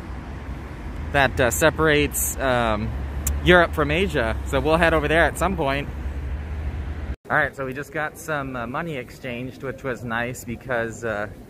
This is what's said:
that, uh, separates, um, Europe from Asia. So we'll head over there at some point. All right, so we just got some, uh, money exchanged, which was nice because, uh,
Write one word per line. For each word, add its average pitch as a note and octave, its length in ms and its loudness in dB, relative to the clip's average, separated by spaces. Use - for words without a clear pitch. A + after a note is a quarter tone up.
that, C3+ 280 4
uh, A#2+ 120 6
separates, D3 880 2
um, A#2 500 2
Europe E3+ 300 8
from D3 180 2
Asia. D3+ 440 2
So C#3 140 2
we'll D#3 180 4
head E3 160 6
over D3 140 2
there D#3+ 160 6
at B2+ 140 2
some F3+ 200 2
point. C#3+ 300 0
All B2+ 80 2
right, C#3 180 0
so C3+ 100 -6
we C3 80 -6
just C#3+ 180 -10
got D3+ 260 -6
some, C#3 380 -6
uh, A#2 120 -4
money D3+ 300 -6
exchanged, B2 680 -8
which C3 200 -8
was A#2 200 -4
nice A#2+ 420 -4
because, A#2 580 -4
uh, G#2 240 -2